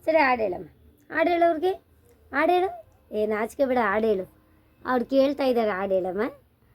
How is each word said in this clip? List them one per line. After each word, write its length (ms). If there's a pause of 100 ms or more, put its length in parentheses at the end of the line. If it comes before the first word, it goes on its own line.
ಸರಿ, 120
ಆಡ 220
ಹೇಳಮ್ಮ. 280 (520)
ಆಡ 100
ಹೇಳು 160
ಅವ್ರಿಗೆ. 360 (520)
ಆಡ 200
ಹೇಳು. 320 (300)
ಏ, 100
ನಾಚಿಕೆ 400
ಬಿಡ, 180
ಆಡ 220
ಹೇಳು. 280 (520)
ಅವ್ರು 200
ಕೇಳ್ತಾ 380
ಇದ್ದಾರೆ, 260
ಆಡ 220
ಹೇಳಮ್ಮ. 300 (540)